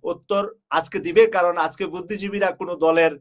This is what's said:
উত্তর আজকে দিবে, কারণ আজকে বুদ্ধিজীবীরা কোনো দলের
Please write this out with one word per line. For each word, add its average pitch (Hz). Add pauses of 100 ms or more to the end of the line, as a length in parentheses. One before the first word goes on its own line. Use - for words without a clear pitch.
উত্তর 170 (280)
আজকে 160
দিবে, 175
কারণ 180
আজকে 165
বুদ্ধিজীবীরা 196
কোনো 175
দলের 160